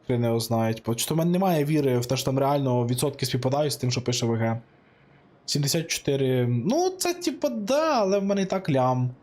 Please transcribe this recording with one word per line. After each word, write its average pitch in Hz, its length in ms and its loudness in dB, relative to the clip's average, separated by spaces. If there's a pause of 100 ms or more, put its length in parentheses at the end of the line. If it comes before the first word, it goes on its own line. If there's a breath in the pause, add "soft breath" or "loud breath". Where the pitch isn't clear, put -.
Хрен 120 160 0
його 117 160 2
знає. 113 340 0
Типу, 117 220 -4
чи - 120 -6
то 156 60 -4
в 160 40 0
мене 170 140 0
немає 180 340 2
віри 139 340 2
в 120 60 -2
те, 131 120 -2
що - 80 -6
там 135 140 0
реально 135 480 2
відсотки 131 380 -2
співпадають 135 480 0
з - 20 -4
тим, 123 160 -2
що 123 100 -2
пише 123 240 -2
В 117 100 2
Г. 113 260 0 (840 soft breath)
Сімдесят 147 420 -2
чотири, 131 600 0
ну 220 420 2
це 359 240 -4
типу 302 360 -2
да, 254 500 0
але 196 200 2
в 196 40 0
мене 196 180 0
і 190 40 2
так 190 240 -4
лям. 127 400 2 (140)